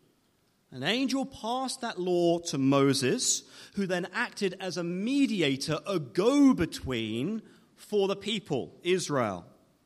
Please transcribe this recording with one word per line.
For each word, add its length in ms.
An 120
angel 420
passed 560
that 180
law 400
to 180
Moses, 840
who 100
then 280
acted 460
as 180
a 60
mediator, 1040
a 120
go-between 1400
for 320
the 80
people, 680
Israel. 640